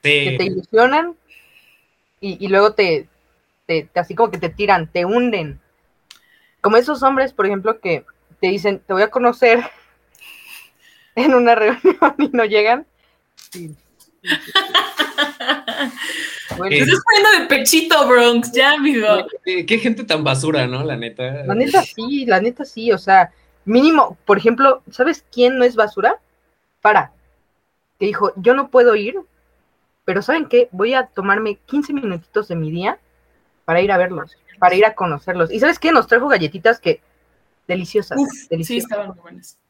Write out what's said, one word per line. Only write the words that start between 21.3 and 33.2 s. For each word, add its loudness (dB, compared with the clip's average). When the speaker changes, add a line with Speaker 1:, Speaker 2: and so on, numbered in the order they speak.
Speaker 2:
La -6
neta 0
sí, -8
la 2
neta -4
sí, -6
o 2
sea, 4
mínimo, 2
por 2
ejemplo, 2
¿sabes -4
quién 2
no 2
es 2
basura? 0
Para, 2
que -2
dijo, -2
"Yo 2
no -4
puedo 4
ir, -6
pero -2
¿saben -2
qué? 2
Voy -2
a -2
tomarme -4
quince -4
minutitos -6
de -8
mi -6
día -6